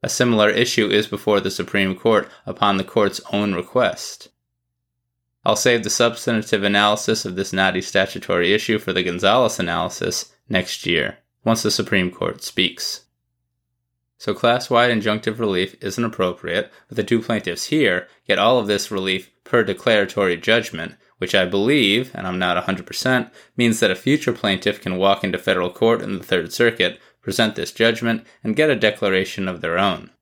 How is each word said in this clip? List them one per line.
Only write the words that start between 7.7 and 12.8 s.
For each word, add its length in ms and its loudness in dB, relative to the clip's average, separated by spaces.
statutory 720 0
issue 260 0
for 140 -6
the 100 0
Gonzalez 560 2
analysis 760 -4
next 340 -4
year, 320 -2
once 180 0
the 80 0
Supreme 400 0
Court 340 -6
speaks. 600 -4